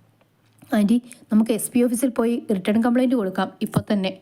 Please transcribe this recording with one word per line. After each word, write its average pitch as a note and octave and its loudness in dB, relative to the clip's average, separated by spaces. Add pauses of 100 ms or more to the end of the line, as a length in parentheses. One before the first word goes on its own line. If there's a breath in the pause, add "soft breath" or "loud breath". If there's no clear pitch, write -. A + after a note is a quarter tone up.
(760)
"ആൻറ്റി, G#3+ 4 (280 loud breath)
നമുക്ക് A3 2
എസ് - -4
പി A#3+ 0
ഓഫീസിൽ B3 0
പോയി A#3 0 (140)
റിട്ടേൺ G#3 0
കംപ്ലയിന്റ് B3+ 2
കൊടുക്കാം F#3+ -2 (120)
ഇപ്പൊ - -2
തന്നെ." F#3+ -2